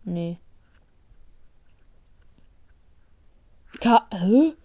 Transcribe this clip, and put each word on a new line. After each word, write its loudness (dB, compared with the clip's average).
Nee. -8
Ka-, 0
hä? 2